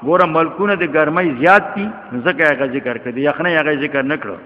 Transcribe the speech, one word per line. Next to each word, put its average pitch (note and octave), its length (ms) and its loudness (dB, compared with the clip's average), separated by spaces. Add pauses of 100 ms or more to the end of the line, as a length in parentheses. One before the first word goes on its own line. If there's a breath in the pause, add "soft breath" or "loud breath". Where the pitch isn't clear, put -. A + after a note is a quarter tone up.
ګوره F3+ 200 4
ملکونه E3 480 0
د F3 100 -2 (120)
ګرمۍ D#3+ 320 2 (100)
زیات F#3+ 260 6 (100)
دي، G3+ 120 -6 (380)
ځکه E3 260 0
هغه C3+ 240 0
ذکر B2+ 280 -4
کړ. B2+ 140 -8
د - 20 -6
یخنۍ D#3 420 0
هغه D3+ 120 0 (120)
ذکر C#3 180 -2
نه C#3+ 140 -2
کړ. A2 140 -10 (160)